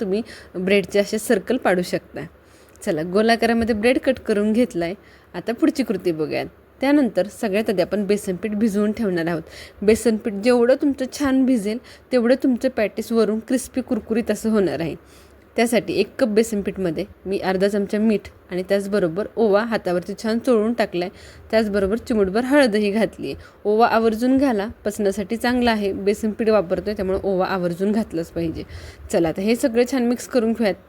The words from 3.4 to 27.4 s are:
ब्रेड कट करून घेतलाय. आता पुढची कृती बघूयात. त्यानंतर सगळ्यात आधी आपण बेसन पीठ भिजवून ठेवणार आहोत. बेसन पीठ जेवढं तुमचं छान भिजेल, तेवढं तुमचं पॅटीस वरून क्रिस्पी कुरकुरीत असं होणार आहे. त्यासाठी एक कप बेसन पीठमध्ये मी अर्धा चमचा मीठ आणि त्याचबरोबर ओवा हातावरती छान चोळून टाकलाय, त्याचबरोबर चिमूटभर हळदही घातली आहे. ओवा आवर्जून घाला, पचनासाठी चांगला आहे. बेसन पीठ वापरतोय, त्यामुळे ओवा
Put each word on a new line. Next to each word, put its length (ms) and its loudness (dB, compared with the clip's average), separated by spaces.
ब्रेड 240 2
कट 200 0
करून 340 0
घेतलाय. 420 0
आता 180 -6
पुढची 300 0
कृती 300 -2
बघूयात. 340 -4
त्यानंतर 460 2
सगळ्यात 440 -2
आधी 120 2
आपण 240 -2
बेसन 300 -2
पीठ 140 -6
भिजवून 420 0
ठेवणार 340 -2
आहोत. 160 -2
बेसन 340 4
पीठ 160 -4
जेवढं 420 4
तुमचं 300 0
छान 280 2
भिजेल, 320 0
तेवढं 300 4
तुमचं 260 2
पॅटीस 440 -4
वरून 260 2
क्रिस्पी 420 -4
कुरकुरीत 500 -2
असं 200 -2
होणार 300 2
आहे. 460 -10
त्यासाठी 380 0
एक 140 0
कप 80 2
बेसन 340 2
पीठमध्ये 440 -4
मी 120 -4
अर्धा 300 0
चमचा 300 -2
मीठ 220 2
आणि 180 -4
त्याचबरोबर 580 0
ओवा 260 4
हातावरती 500 -2
छान 160 0
चोळून 340 2
टाकलाय, 360 -2
त्याचबरोबर 480 0
चिमूटभर 420 0
हळदही 500 2
घातली 360 -2
आहे. 100 -8
ओवा 220 4
आवर्जून 520 2
घाला, 300 0
पचनासाठी 520 -2
चांगला 340 2
आहे. 220 0
बेसन 380 -2
पीठ 180 -2
वापरतोय, 460 0
त्यामुळे 300 -2
ओवा 220 0